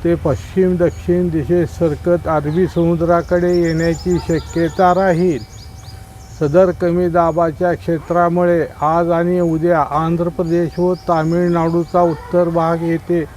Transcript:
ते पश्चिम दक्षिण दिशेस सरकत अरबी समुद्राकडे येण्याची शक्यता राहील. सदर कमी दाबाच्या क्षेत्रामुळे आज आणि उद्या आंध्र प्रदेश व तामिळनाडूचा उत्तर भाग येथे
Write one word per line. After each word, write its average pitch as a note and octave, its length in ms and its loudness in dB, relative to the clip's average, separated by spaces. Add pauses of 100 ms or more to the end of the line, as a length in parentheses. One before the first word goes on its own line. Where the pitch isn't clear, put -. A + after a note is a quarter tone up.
ते E3+ 100 2
पश्चिम F3+ 600 0
दक्षिण F3 520 0
दिशेस D#3+ 500 0
सरकत E3 500 0
अरबी D#3 380 0
समुद्राकडे E3+ 880 0
येण्याची E3 640 0
शक्यता E3 760 0
राहील. F3+ 440 0 (1000)
सदर F3 300 4 (100)
कमी F3 280 0
दाबाच्या E3+ 680 0
क्षेत्रामुळे F3 880 0 (180)
आज E3+ 300 2
आणि F3 280 0
उद्या E3 440 2 (180)
आंध्र E3+ 260 0
प्रदेश E3+ 500 -2
व F3+ 160 2 (140)
तामिळनाडूचा E3+ 920 0
उत्तर E3+ 480 0
भाग E3 320 0
येथे E3 420 -2 (120)